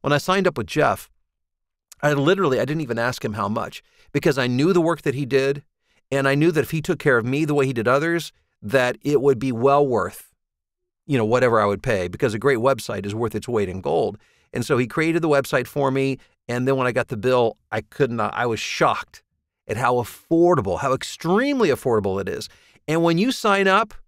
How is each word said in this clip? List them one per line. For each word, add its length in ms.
When 140
I 40
signed 280
up 100
with 120
Jeff, 420
I 140
literally, 440
I 60
didn't 180
even 160
ask 240
him 120
how 140
much 340
because 260
I 80
knew 260
the 80
work 220
that 120
he 120
did, 380
and 160
I 80
knew 160
that 100
if 100
he 100
took 180
care 200
of 80
me 180
the 100
way 120
he 80
did 140
others, 440
that 400
it 180
would 180
be 140
well 340
worth, 460
you 120
know, 80
whatever 340
I 60
would 160
pay, 260
because 240
a 60
great 200
website 460
is 100
worth 200
its 140
weight 200
in 140
gold. 340
And 120
so 140
he 80
created 340
the 80
website 380
for 240
me, 280
and 220
then 80
when 100
I 60
got 160
the 80
bill, 400
I 80
could 320
not, 220
I 120
was 140
shocked 640
at 100
how 180
affordable, 840
how 140
extremely 800
affordable 500
it 80
is. 200
And 160
when 160
you 140
sign 340
up 280